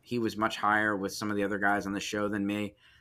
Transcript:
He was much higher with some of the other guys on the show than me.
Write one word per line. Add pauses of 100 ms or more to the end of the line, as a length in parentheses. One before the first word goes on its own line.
He
was
much
higher
with
some
of
the
other
guys
on
the
show
than
me. (260)